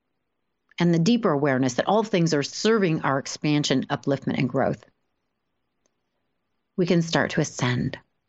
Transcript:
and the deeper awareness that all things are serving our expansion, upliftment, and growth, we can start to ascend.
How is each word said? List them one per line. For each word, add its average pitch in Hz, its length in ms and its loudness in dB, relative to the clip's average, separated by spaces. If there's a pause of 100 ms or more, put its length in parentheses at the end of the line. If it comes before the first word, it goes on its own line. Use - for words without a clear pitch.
(800)
and 175 120 2
the 165 80 2
deeper 226 300 2
awareness 135 460 0
that - 120 -2
all 214 160 2
things 170 300 0
are 143 100 2
serving 190 600 0
our 139 160 0
expansion, 147 640 0
upliftment, 139 540 -4
and 127 100 0
growth, 117 340 -2 (1900)
we 175 120 0
can 170 160 4
start 156 280 0
to 160 100 0
ascend. - 580 -4 (300)